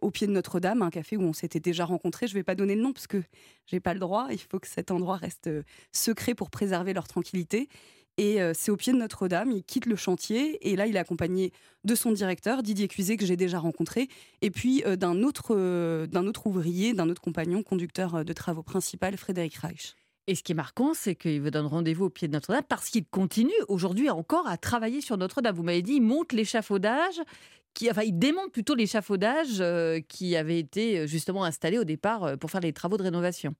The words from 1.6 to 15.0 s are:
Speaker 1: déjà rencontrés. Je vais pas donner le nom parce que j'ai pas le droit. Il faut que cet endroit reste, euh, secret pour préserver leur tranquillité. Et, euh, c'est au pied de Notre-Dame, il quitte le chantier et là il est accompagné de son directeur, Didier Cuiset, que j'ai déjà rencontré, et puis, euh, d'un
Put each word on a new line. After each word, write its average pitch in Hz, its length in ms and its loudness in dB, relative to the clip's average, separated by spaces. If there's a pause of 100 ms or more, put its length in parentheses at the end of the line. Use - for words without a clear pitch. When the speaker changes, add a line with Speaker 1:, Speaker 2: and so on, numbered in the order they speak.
Speaker 1:
déjà 170 240 0
rencontrés. 175 420 -2
Je 196 60 -6
vais 196 100 -2
pas 185 120 0
donner 196 200 2
le 220 60 2
nom 262 140 0
parce - 120 -14
que 196 160 -2 (440)
j'ai 180 140 -2
pas 175 120 -2
le 190 80 -4
droit. 202 300 -2
Il 185 80 -4
faut - 200 -8
que - 100 -10
cet - 220 -8
endroit 185 260 0
reste, 175 320 -8
euh, 151 140 -4 (300)
secret - 420 0
pour 185 140 -4
préserver 185 460 0
leur 175 120 -4
tranquillité. 185 640 -2 (480)
Et, 208 240 4
euh, 165 140 2
c'est - 160 0
au 202 60 4
pied 254 160 0
de 254 60 6
Notre-Dame, 202 540 0
il 190 100 -2
quitte - 240 -4
le 220 80 2
chantier 226 760 0
et 196 60 2
là 202 120 2
il 214 100 0
est - 20 4
accompagné 180 540 0 (320)
de 220 100 4
son 226 160 2
directeur, 208 540 0
Didier 202 240 0
Cuiset, 202 280 0
que 202 100 0
j'ai 180 100 4
déjà 180 240 0
rencontré, 170 480 0 (320)
et 208 100 2
puis, 262 360 2
euh, 190 100 2
d'un 185 260 2